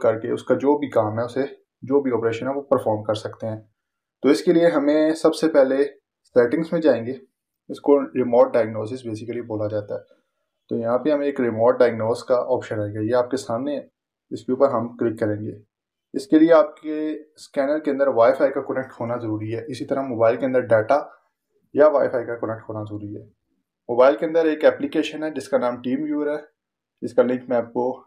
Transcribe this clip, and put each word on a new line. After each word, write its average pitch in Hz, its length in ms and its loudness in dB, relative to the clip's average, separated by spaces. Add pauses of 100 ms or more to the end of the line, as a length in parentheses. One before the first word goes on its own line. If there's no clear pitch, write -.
करके 117 300 0
उसका 123 240 -2
जो 139 220 2
भी 143 120 -4
काम 110 280 0
है, 120 60 -2
उसे 131 200 -4 (380)
जो 135 180 2
भी 135 120 -2
ऑपरेशन 113 360 -2
है 139 60 -4
वो 143 60 -8 (100)
perform 113 340 0
कर 110 120 -2
सकते 113 300 -10
हैं। 110 140 -8 (640)
तो 131 80 4
इसके 156 220 2
लिए 165 180 6
हमें 156 460 2
सबसे 160 340 2
पहले 135 340 4
सेटिंग्स - 880 -2
में 170 80 0
जाएंगे, 127 400 0 (500)
इसको 143 280 2 (160)
remote 123 400 2
diagnosis 113 520 -4
basically 113 400 -8
बोला 107 220 -6
जाता 104 260 -6
है। - 200 -12 (560)
तो 120 80 -4
यहाँ 117 200 -2
पे 131 120 -2
हमें 143 160 0
एक 139 140 -4
remote 117 380 2
diagnose 117 440 0
का 127 140 0 (160)
option 107 280 -4
आएगा, 104 200 -6
ये 107 140 -2
आपके 123 220 0
सामने 127 380 -4
है, 131 120 -8 (440)
इसके 120 220 -6
ऊपर 135 180 4
हम 120 260 -2
click 113 220 -2
करेंगे। 107 340 -4 (600)
इसके 147 240 2
लिए 160 140 6
आपके - 440 2 (420)
scanner 143 420 -4
के 151 100 -4
अंदर 135 240 0
वाईफाई 131 360 4
का 143 120 -4
connect 131 380 -6
होना 120 180 -4
ज़रूरी 107 320 -6
है। 113 200 -6
इसी 135 140 -10
तरह 135 200 -4
mobile 117 320 2
के 135 100 -4
अंदर 127 200 0
data 113 320 4 (760)
या 143 160 8
वाईफाई 127 340 0
का 120 120 -8
connect 110 320 -8
होना 107 160 -10
ज़रूरी 104 300 -12
है। - 100 -16 (640)
Mobile 123 280 4
के 170 100 -4
अंदर 160 220 2
एक 151 180 0
application 147 580 0
है 156 100 -6
जिसका 131 240 -2
नाम 120 220 -2
टीम 135 240 -4
व्यूअर 147 260 -2
है, 151 120 -6 (600)
इसका 123 200 2
link 123 280 -2
मैं 123 60 0
आपको 120 340 -2 (160)